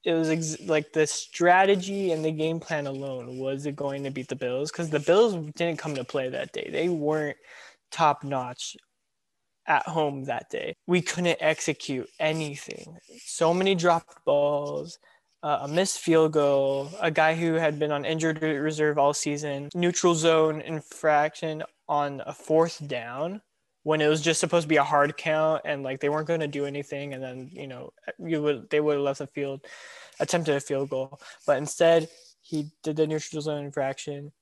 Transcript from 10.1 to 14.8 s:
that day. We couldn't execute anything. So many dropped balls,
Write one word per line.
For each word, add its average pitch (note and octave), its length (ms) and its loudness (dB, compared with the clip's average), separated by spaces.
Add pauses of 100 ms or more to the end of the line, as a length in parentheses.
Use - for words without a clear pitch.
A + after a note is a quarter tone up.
that A#2+ 240 -6
day. - 260 -6 (100)
We F3 160 4
couldn't F3 400 0
execute D3+ 680 -2 (120)
anything. D#3 800 -6 (260)
So E3 280 2
many F#3+ 220 4
dropped E3+ 480 0
balls, D3 760 0 (460)